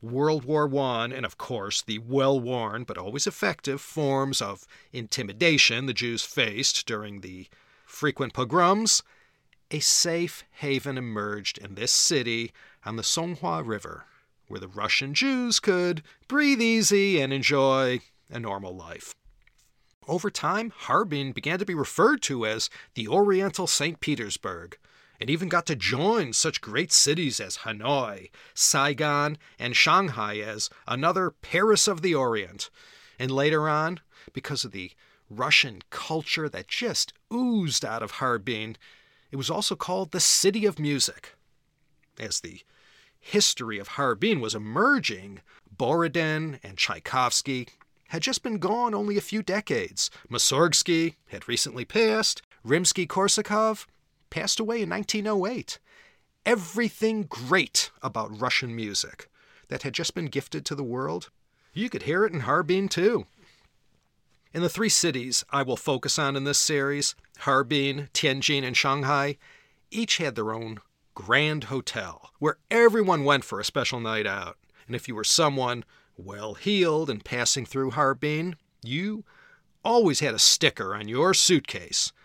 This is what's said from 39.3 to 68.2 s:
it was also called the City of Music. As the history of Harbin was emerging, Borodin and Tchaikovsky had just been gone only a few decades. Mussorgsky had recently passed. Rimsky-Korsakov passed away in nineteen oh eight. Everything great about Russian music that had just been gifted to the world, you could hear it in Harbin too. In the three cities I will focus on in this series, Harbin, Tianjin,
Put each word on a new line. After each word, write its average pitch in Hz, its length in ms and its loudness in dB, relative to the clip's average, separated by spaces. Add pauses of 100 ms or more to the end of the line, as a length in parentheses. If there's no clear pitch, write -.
it 139 60 -10
was 135 140 -4
also 175 260 -2
called 185 340 -4
the 185 80 -4
City 202 460 4
of 196 160 0
Music. 143 540 -2 (840)
As 107 220 -6
the - 220 -14 (580)
history 113 580 0
of 98 100 -12
Harbin 135 520 0
was 113 160 -4
emerging, 110 840 -2 (360)
Borodin 156 880 0
and 98 140 -16
Tchaikovsky 127 880 -2 (400)
had 165 140 -6
just - 200 -2
been 220 160 -4
gone 220 340 0
only 208 240 -2
a 202 40 0
few 214 200 -4
decades. 170 720 -2 (180)
Mussorgsky 165 840 2 (140)
had - 180 -14
recently 120 380 -2
passed. 220 580 2 (240)
Rimsky-Korsakov 196 1200 2 (440)
passed - 280 -2
away 226 240 -2
in 180 60 -2
nineteen 202 400 -2
oh 196 180 0
eight. 226 320 -8 (640)
Everything 220 800 0
great 151 680 0 (100)
about 107 380 -6
Russian 123 340 0
music 107 540 -6 (400)
that - 140 -6
had 139 120 -6
just - 180 -4
been 170 140 -6
gifted 139 380 -6
to - 100 -6
the 143 80 -6
world, 135 480 -6 (420)
you 220 160 -4
could - 140 -8
hear 170 220 2
it 220 80 0
in 165 80 -4
Harbin 170 480 2
too. 185 380 2 (1300)
In 165 100 -4
the 175 60 2
three 208 200 0
cities 127 640 0
I 139 120 0
will 170 140 -2
focus 135 420 -2
on 139 160 0
in 139 80 -4
this 143 160 0
series, 143 560 0 (240)
Harbin, 139 760 0
Tianjin, 139 520 0